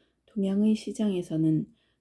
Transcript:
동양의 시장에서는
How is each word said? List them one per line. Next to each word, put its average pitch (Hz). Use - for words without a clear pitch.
동양의 202
시장에서는 175